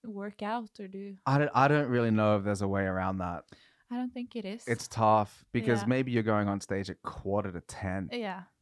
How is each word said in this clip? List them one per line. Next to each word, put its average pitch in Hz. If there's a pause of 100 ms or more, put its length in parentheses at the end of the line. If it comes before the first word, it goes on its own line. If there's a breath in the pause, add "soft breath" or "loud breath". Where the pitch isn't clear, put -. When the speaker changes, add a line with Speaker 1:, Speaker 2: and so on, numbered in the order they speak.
Speaker 1:
work 208
out 220 (100)
or 196
do" 196 (100)
Speaker 2:
I 139
don't, 147
I 131
don't 143
really 120
know 107
if 98
there's 101
a 101 (100)
way 98
around 92
that. 87 (460 soft breath)
Speaker 1:
I 240
don't 247
think 247
it 220
is. 214
Speaker 2:
It's 233
tough 107
because 117
Speaker 1:
Yeah. 104
Speaker 2:
maybe 127
you're 117
going 104
on 101
stage 98
at -
quarter 98
to 85
ten. 95
Speaker 1:
Yeah. 190 (180)